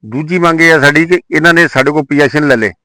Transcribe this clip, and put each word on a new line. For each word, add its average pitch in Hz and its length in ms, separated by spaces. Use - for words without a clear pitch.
ਦੂਜੀ 151 320
ਮੰਗ 165 220
ਇਹ 165 120
ਆ 156 80
ਸਾਡੀ 147 260
ਕਿ 175 140
ਇਹਨਾਂ 165 240
ਨੇ 170 140
ਸਾਡੇ 135 220
ਕੋਲ 151 120
ਪੋਜੀਸ਼ਨ 143 460
ਲੈ 131 80
ਲਏ 110 140